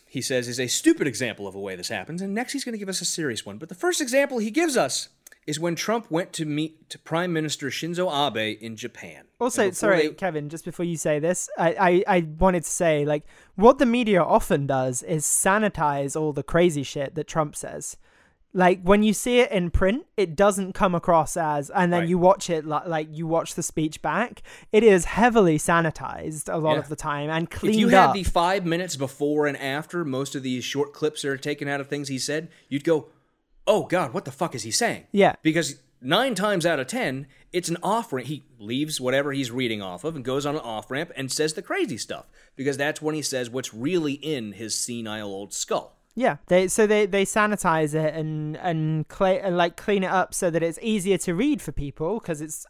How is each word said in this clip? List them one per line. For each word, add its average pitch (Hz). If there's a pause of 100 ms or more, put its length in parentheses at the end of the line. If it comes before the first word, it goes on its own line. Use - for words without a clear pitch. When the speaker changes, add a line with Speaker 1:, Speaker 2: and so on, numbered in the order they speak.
Speaker 1:
he 127
says, 123
is 120
a 127
stupid 165
example 107
of 95
a 101
way 98
this 90
happens, 113
and 196
next 233
he's 269
gonna 226
give 202
us 180
a -
serious 139
one. 101
But 151
the 190
first 349
example 269
he 214
gives 302
us 151 (360)
is 151
when 170
Trump 220
went 175
to 160
meet 151
to -
Prime 175
Minister 156
Shinzo 170
Abe 113
in 113
Japan. 110 (140)
Speaker 2:
Also, 247
Speaker 1:
And 190
before - (120)
Speaker 2:
sorry, 160
Speaker 1:
they 143
Speaker 2:
Kevin, 156
just 156
before 175
you 170
say 151
this, 170
I, 180
I, 196
I 170 (100)
wanted 180
to -
say, 156
like, 151 (320)
what 240
the 285
media 226
often 156
does 131
is 156
sanitize 160
all 156
the 139
crazy 165
shit 139
that 147
Trump 156
says. - (580)
Like, 185
when 202
you 214
see 247
it 240
in 175
print, 202 (120)
it 175
doesn't 196
come 190
across 165
as, 151
and 175
then 175
Speaker 1:
Right. 165
Speaker 2:
you 180
watch 185
it, 156
li-, 151
like, 156
you 160
watch 160
the 170
speech 156
back, 175 (320)
it 220
is 190
heavily 208
sanitized 156
a 175
lot 156
Speaker 1:
Yeah. 151
Speaker 2:
of 143
the 151
time 147
and 160
Speaker 1:
If 175
Speaker 2:
cleaned -
Speaker 1:
you 226
had 185
Speaker 2:
up. 135
Speaker 1:
the 196
five 180
minutes 170
before 147
and 139
after 147
most 139
of 135
these 127
short 143
clips -
that 143
are 139
taken 147
out 143
of 135
things 143
he 135
said, 151 (180)
you'd 143
go, 160 (600)
"Oh, 190
God, 160
what 190
the 135
fuck -
is 110
he 113
saying?" 139
Speaker 2:
Yeah. 196
Speaker 1:
Because 156 (260)
nine 208
times 185
out 165
of 131
ten, 151 (240)
it's 175
an 170
off 220
ramp. 123
He 143 (120)
leaves 135
whatever 135
he's 135
reading 117
off 90
of 160
and 135
goes 135
on 147
an 151
off 113
ramp 147
and 135
says 151
the 196
crazy 294
stuff, - (300)
because 135
that's 143
when 151
he 156
says 123
what's 127
really 147
in 139
his 104
senile 110
old 98
skull. - (260)
Speaker 2:
Yeah, 214 (100)
they, 185
so 214
they, 208
they 196
sanitize 185
it 156
and, 156
and 156
cla-, 190
and, 185
like, 175
clean 190
it 180
up 180
so 185
that 160
it's 165
easier 196
to 180
read 254
for 156
people, 156
'cause 151
it's 156